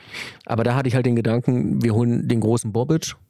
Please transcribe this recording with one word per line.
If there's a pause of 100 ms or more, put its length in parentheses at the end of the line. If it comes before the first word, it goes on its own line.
(460)
Aber
da
hatte
ich
halt
den
Gedanken,
wir
holen
den
großen
Bobic (120)